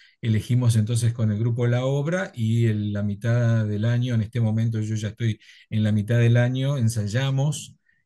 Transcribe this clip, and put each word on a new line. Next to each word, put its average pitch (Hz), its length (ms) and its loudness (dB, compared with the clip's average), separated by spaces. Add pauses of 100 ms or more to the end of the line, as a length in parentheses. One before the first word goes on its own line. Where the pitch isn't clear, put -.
(220)
Elegimos 113 540 2
entonces 117 380 0
con 110 180 0
el 104 80 -2
grupo 120 260 0
la 123 180 0
obra 147 520 -2
y 117 320 2
en 104 260 0
la 104 80 -4
mitad 117 640 0
del 104 200 -2
año, 123 280 0
en 113 80 2
este 107 180 -4
momento 113 420 0
yo 107 120 -4
ya 107 140 -4
estoy 113 320 -4 (320)
en 107 100 0
la 107 100 2
mitad 107 280 0
del 120 180 4
año, 131 400 0
ensayamos 127 1000 -2 (300)